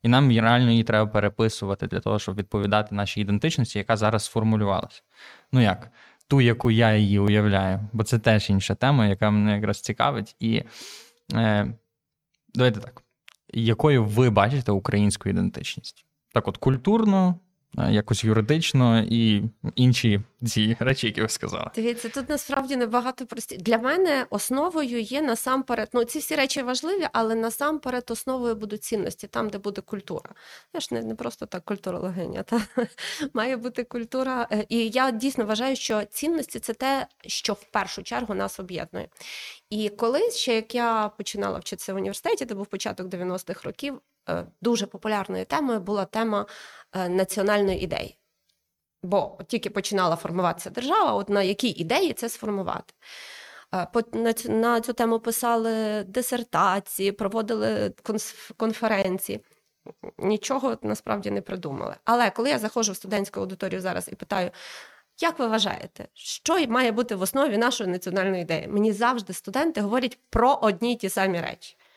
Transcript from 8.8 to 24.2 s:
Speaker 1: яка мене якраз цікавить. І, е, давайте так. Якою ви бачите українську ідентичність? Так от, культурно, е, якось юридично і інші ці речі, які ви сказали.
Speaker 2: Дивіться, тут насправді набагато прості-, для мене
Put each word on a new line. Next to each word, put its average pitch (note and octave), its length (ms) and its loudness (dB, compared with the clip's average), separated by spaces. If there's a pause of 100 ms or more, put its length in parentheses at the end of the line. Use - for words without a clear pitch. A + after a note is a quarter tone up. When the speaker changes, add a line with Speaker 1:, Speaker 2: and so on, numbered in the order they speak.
Speaker 1:
яка G#2 240 2
мене G#2 240 4
якраз G#2 260 -2
цікавить. A#2 580 -2
І, A2+ 240 0 (680)
е, A2 400 2 (800)
давайте B2 260 4
так. - 240 -16 (500)
Якою A#2 520 4
ви A#2 240 4
бачите G#2+ 420 2
українську G2+ 580 2
ідентичність? - 760 -4 (280)
Так A#2 140 0
от, G2 100 -4
культурно, F#3+ 760 4 (420)
е, - 140 2
якось G#2 320 2
юридично A2+ 760 4 (100)
і A2 340 4 (320)
інші A#2+ 460 4 (260)
ці A2 320 2
речі, B2+ 280 0
які G#2 140 -2
ви A2 80 0
сказали. - 460 -6
Speaker 2:
Дивіться, A#3 340 -4
тут C4+ 200 -8
насправді C#4 460 -4
набагато B3 500 -2
прості-, - 320 -12
для A3 200 -2
мене C#4+ 520 0